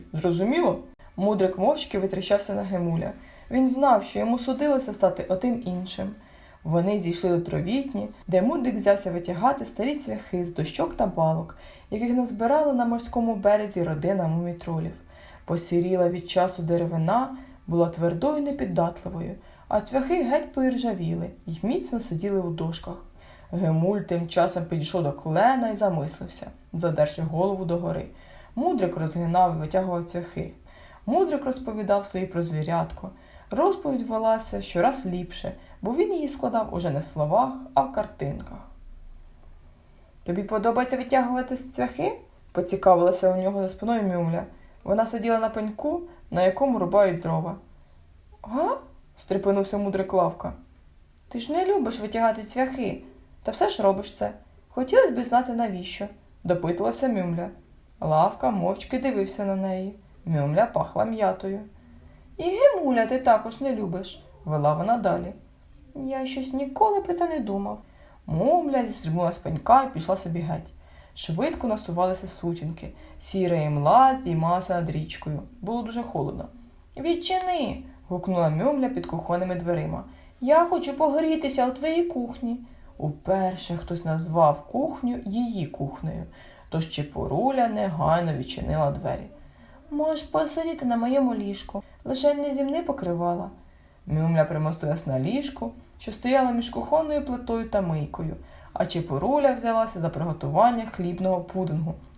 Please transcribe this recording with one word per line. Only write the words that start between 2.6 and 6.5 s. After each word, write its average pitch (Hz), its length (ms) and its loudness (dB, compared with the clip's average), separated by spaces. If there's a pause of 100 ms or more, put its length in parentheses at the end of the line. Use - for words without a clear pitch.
Гемуля. 175 500 -2 (380)
Він 254 180 4
знав, 262 340 4
що - 160 -8
йому 226 200 0
судилося 262 540 0
стати 185 360 2
отим 233 380 0
іншим. 185 440 -6 (540)